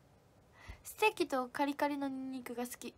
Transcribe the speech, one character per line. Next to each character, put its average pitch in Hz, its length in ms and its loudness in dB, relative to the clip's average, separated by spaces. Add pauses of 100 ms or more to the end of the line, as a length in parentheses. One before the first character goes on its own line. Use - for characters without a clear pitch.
(840)
ス - 100 -12
テ 427 140 6
ー 440 60 4
キ 330 120 2
と 254 220 0
カ 285 160 0
リ 285 100 2
カ 294 140 2
リ 285 100 -2
の 277 80 0
ニ 269 80 -2
ン 262 160 -6
ニ 262 120 -6
ク 247 120 -8
が 240 100 -2
好 240 120 -8
き。 - 220 -12